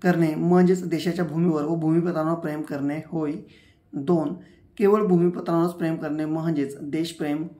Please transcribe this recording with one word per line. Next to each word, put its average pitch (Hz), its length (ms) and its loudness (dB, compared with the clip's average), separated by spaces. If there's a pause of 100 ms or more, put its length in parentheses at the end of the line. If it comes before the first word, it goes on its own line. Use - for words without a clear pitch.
करणे 165 320 2
म्हणजेच 180 520 4
देशाच्या 170 380 -2
भूमीवर 156 380 0
व 160 120 -2
भूमिपुत्रांवर 165 640 0
प्रेम 151 220 -6
करणे 147 460 -6
होय. 156 240 -4 (640)
दोन, 151 400 0 (440)
केवळ 202 300 4
भूमिपुत्रांवरच 175 640 2
प्रेम 160 240 -2
करणे 156 300 -4
म्हणजेच 156 560 -2
देशप्रेम 156 680 -4 (120)